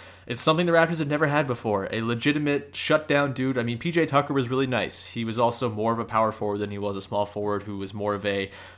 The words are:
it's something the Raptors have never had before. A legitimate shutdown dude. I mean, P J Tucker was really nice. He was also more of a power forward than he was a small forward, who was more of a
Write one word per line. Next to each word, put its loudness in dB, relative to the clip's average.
it's -4
something 2
the 4
Raptors 4
have -2
never 2
had 2
before. 0
A -2
legitimate 0
shutdown 2
dude. -2
I 2
mean, -2
P -4
J 2
Tucker 2
was 2
really 2
nice. -2
He -4
was -2
also 2
more 0
of -2
a -4
power 2
forward -4
than -4
he -8
was -2
a -6
small -2
forward, -4
who -8
was -8
more -2
of -4
a -2